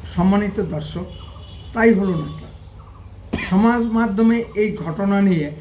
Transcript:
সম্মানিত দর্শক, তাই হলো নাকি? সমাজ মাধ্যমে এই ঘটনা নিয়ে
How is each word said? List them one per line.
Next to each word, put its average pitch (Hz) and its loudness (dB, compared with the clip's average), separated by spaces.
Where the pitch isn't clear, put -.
সম্মানিত 196 2
দর্শক, 160 -8
তাই 233 6
হলো 190 0
নাকি? 147 -12
সমাজ 226 4
মাধ্যমে 226 2
এই 208 2
ঘটনা 196 0
নিয়ে 160 2